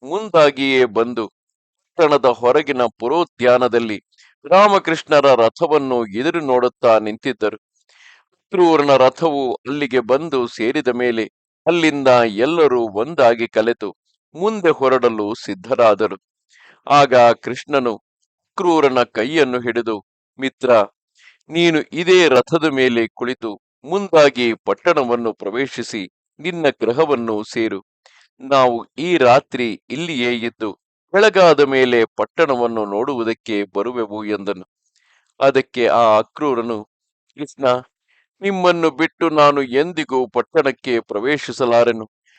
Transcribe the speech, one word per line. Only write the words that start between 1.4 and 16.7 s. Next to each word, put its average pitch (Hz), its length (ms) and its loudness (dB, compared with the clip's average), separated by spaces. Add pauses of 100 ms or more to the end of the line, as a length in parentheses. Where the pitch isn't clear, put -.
ಹೊರಗಿನ 127 560 0
ಪುರೋದ್ಯಾನದಲ್ಲಿ 120 1200 0 (500)
ರಾಮಕೃಷ್ಣರ 165 840 2
ರಥವನ್ನು 127 720 0
ಎದುರು 135 340 -4
ನೋಡುತ್ತಾ 123 580 2
ನಿಂತಿದ್ದರು. 107 600 -6 (760)
ಕ್ರೂರನ 156 640 2
ರಥವು 143 580 0
ಅಲ್ಲಿಗೆ 131 460 -4
ಬಂದು 123 460 -2
ಸೇರಿದ 127 420 -4
ಮೇಲೆ 120 360 -2 (420)
ಅಲ್ಲಿಂದ 156 420 0 (180)
ಎಲ್ಲರೂ 127 540 0
ಒಂದಾಗಿ 117 680 0
ಕಲೆತು 110 460 -2 (400)
ಮುಂದೆ 196 340 -2
ಹೊರಡಲು 120 640 0
ಸಿದ್ಧರಾದರು. 107 800 -2 (760)